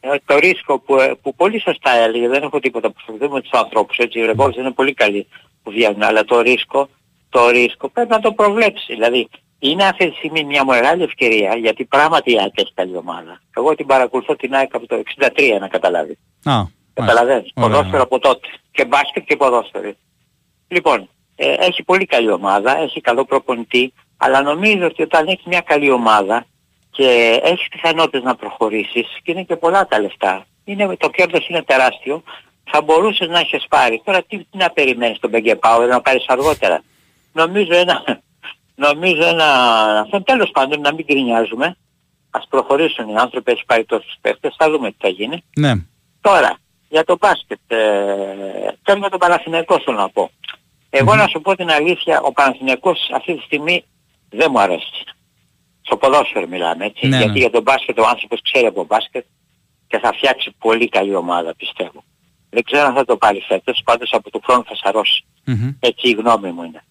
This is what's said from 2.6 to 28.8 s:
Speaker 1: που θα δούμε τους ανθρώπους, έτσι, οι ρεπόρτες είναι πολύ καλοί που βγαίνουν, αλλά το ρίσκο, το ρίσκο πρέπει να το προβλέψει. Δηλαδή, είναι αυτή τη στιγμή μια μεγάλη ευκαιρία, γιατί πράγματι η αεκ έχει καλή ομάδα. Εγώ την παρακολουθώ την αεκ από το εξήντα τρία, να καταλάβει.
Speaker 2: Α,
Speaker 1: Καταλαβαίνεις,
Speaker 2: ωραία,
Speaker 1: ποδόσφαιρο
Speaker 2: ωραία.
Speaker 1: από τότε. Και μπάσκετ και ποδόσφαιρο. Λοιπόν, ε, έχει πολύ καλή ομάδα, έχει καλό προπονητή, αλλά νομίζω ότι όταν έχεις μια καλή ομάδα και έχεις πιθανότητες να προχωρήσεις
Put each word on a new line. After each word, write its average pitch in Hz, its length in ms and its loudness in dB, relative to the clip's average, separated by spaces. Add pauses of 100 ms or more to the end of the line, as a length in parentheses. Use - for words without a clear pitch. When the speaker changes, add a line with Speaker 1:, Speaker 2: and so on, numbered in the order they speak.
Speaker 1:
που - 140 -20
θα 113 140 -16
δούμε 139 220 -4
τους - 100 -12
ανθρώπους, - 460 0
έτσι, 120 220 -2
οι 113 60 0
ρεπόρτες 123 360 0
είναι 131 100 -4
πολύ 135 220 -2
καλοί 101 340 -2 (360)
που 110 80 -14
βγαίνουν, 104 320 0
αλλά 107 200 2
το 120 180 2
ρίσκο, 123 480 0 (400)
το 120 200 4
ρίσκο 123 400 0
πρέπει 233 200 -2
να 220 100 2
το 214 120 0
προβλέψει. 208 640 0
Δηλαδή, 120 340 0 (320)
είναι 165 240 -2
αυτή 190 260 0
τη 135 60 -12
στιγμή 156 280 -6
μια 143 220 0
μεγάλη 135 380 2
ευκαιρία, 113 520 0
γιατί 117 300 -2
πράγματι 147 480 2
η 113 60 4
αεκ 98 160 -2
έχει 98 180 -4
καλή 92 240 -6
ομάδα. 85 440 -14 (160)
Εγώ 147 180 2
την 151 100 -8
παρακολουθώ 131 500 0
την 131 200 -8
αεκ 135 200 -2
από 120 120 -8
το - 80 -4
εξήντα - 360 -2
τρία, 123 280 2
να 98 80 -8
καταλάβει. 87 500 -2 (260)
Speaker 2:
Α, 131 180 0 (320)
Speaker 1:
Καταλαβαίνεις, 120 600 2
Speaker 2:
ωραία, 113 160 0
Speaker 1:
ποδόσφαιρο 123 200 2
Speaker 2:
ωραία. 135 120 0
Speaker 1:
από 127 180 0
τότε. 131 280 2 (240)
Και 135 140 0
μπάσκετ 139 400 -2
και 151 100 0
ποδόσφαιρο. 117 560 0 (760)
Λοιπόν, 160 420 0 (260)
ε, 143 180 -2
έχει - 300 -2
πολύ 190 220 2
καλή 117 260 0
ομάδα, 101 460 0
έχει 156 240 -6
καλό 123 240 0
προπονητή, 127 680 -2 (240)
αλλά 131 240 2
νομίζω 180 440 0
ότι - 160 -2
όταν 160 260 2
έχεις 185 180 -4
μια 175 160 -2
καλή 147 300 2
ομάδα 113 540 2 (460)
και 120 520 4
έχεις 175 240 0
πιθανότητες 160 560 -2
να 127 120 0
προχωρήσεις 110 680 -4 (180)